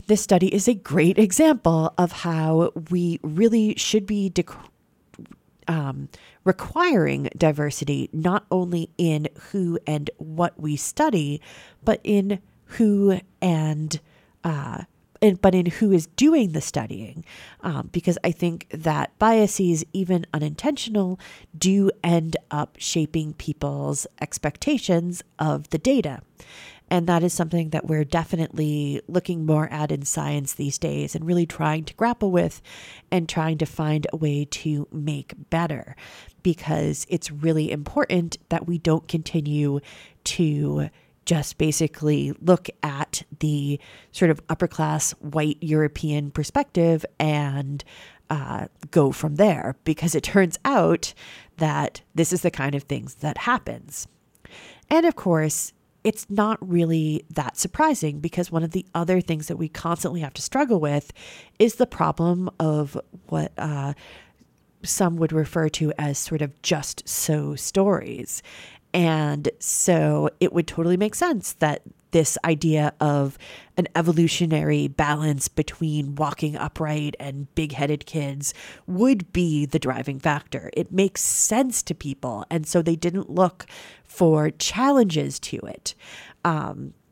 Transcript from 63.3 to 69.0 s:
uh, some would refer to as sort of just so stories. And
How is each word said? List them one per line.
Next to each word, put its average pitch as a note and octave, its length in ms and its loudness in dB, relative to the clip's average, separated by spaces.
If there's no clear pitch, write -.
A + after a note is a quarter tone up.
uh, C#3+ 340 -4
some F3 360 0
would D#3+ 140 2
refer D#3 360 2
to D3+ 300 -2
as D3 200 -2
sort D#3 220 -4
of C#3+ 220 -6
just - 440 -4
so D3 480 -2
stories. - 880 -2
And D3+ 580 2